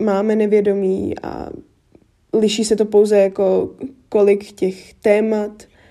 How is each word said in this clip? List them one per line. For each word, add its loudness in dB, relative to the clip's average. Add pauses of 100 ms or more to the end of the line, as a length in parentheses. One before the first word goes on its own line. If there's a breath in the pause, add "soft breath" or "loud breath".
máme 0
nevědomí 0
a -10 (840)
liší 0
se 0
to 2
pouze 4
jako 0 (340)
kolik 2
těch -8
témat 0 (280 soft breath)